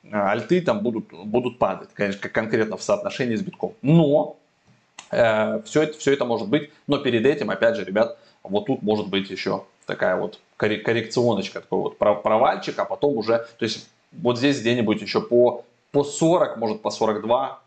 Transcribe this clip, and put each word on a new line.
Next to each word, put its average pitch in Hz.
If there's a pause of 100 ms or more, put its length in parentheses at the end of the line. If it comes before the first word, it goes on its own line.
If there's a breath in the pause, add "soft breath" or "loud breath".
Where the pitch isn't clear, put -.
(120)
а, 101
альты 165
там 110
будут, 110
будут 117
падать, 95
конечно, 101
к-, -
конкретно 110
в -
соотношении 104
с 101
битком. 92
Но, 151 (760)
э, 107
всё 151
это, 151
всё 139
это 135
может 113
быть, 147 (160 soft breath)
но 143
перед 117
этим, 135
опять 113
же, 101
ребят, 104 (260 soft breath)
вот 104
тут 131
может 107
быть 98
ещё 98 (200)
такая 92
вот - (180)
корре-, 107
коррекционочка, 113
такой -
вот -
про-, 104
провальчик, 135
а 95
потом 123
уже, 113 (140 loud breath)
то 117
есть - (240)
вот 120
здесь 135
где-нибудь 110
ещё 107
по, 120 (280)
по 143
сорок, 160
может, 107
по -
сорок 107
два 127